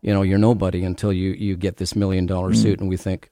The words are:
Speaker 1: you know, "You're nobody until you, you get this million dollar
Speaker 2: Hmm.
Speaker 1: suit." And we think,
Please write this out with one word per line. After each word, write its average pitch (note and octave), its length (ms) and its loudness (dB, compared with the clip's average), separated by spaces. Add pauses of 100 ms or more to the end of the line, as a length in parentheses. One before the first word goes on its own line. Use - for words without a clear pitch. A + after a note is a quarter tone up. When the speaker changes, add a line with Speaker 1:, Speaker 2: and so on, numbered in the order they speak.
Speaker 1:
you G#2 120 0
know, G2 100 2
"You're F#2+ 160 2
nobody F#2+ 460 2
until F#2 280 -2
you, F#2 180 0
you G2 260 -4
get F#2 200 -4
this - 180 -6
million F#2+ 320 0
dollar F#2 220 -2
Speaker 2:
Hmm. G#2 80 0
Speaker 1:
suit." G#2+ 240 2
And G2 80 -4
we F#2 80 -2
think, F#2 360 -6